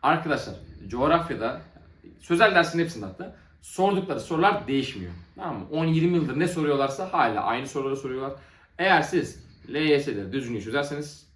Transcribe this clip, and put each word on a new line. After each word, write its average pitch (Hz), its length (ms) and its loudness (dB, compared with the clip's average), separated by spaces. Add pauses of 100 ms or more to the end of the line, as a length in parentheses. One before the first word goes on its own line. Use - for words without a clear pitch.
Arkadaşlar 147 520 0 (340)
coğrafyada, 127 720 0 (600)
sözel 185 340 4
dersin 170 240 4
hepsinde 107 280 -2
hatta, 180 300 -12 (260)
sordukları 185 580 0
sorular 165 480 0
değişmiyor. 104 440 -2 (240)
Tamam 143 220 -8
mı? 95 140 -10
On 160 120 0
yirmi 160 300 4
yıldır 139 240 2
ne 175 100 2
soruyorlarsa 147 640 0
hala 117 320 2
aynı 123 220 -2
soruları 135 300 -4
soruyorlar. 135 360 -8 (460)
Eğer 175 240 4
siz - 420 -2 (280)
L 135 40 -4
Y 151 240 4
S'leri 101 320 -6
düzgün 120 280 -4
çözerseniz 143 760 -6